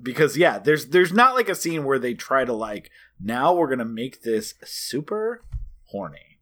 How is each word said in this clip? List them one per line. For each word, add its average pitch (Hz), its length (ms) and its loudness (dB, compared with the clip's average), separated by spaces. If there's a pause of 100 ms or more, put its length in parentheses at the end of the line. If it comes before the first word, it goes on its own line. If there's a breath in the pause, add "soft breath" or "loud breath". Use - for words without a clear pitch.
because, 139 360 2
yeah, 147 200 4
there's, 147 300 2
there's 175 240 4
not, 254 220 6
like, 240 160 2
a 180 40 -2
scene 165 300 -4
where 135 140 0
they 123 160 -2
try 135 320 0
to, 123 60 -2
like, 107 380 -6 (300 soft breath)
"Now 123 320 0
we're 170 160 2
gonna 127 160 -2
make 117 380 -8
this 110 320 -2 (100)
super 214 800 -6 (420)
horny." - 540 -12